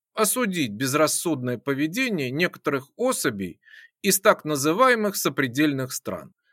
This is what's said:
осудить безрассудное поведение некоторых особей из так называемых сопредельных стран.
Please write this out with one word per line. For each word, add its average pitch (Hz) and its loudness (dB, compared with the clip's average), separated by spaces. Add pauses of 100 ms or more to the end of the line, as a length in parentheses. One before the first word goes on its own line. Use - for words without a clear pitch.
(140)
осудить 202 0
безрассудное 131 0
поведение 156 -2
некоторых 143 -2
особей 117 -2 (420)
из 190 2
так 208 4
называемых 202 2
сопредельных 135 0
стран. 82 -10 (200)